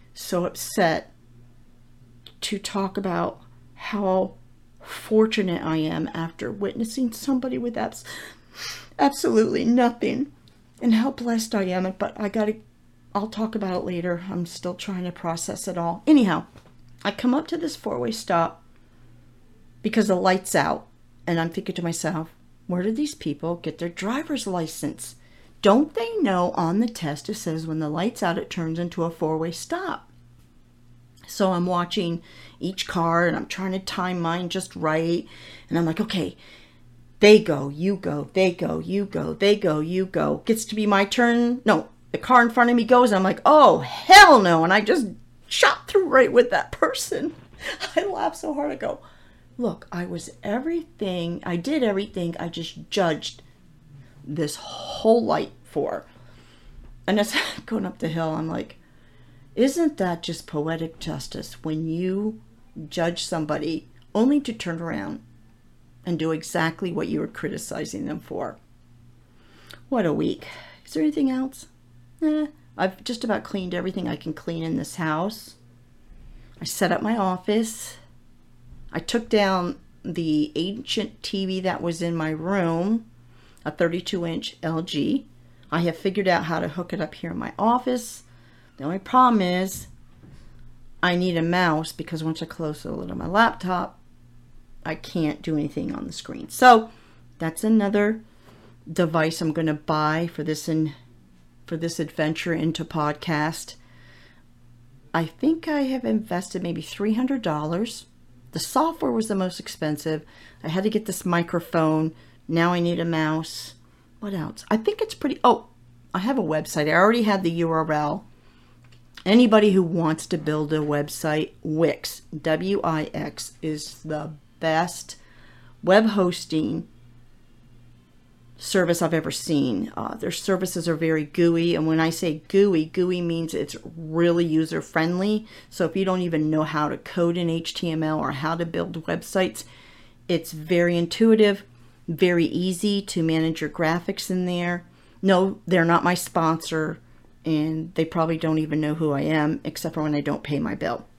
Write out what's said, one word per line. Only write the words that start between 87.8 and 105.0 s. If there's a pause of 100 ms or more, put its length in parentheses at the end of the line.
The
only
problem
is (1120)
I
need
a
mouse
because
once
I
close
the
lid
on
my
laptop, (840)
I
can't
do
anything
on
the
screen.
So (480)
that's
another (680)
device
I'm
gonna
buy
for
this
in-, (720)
for
this
adventure
into
podcast. (1400)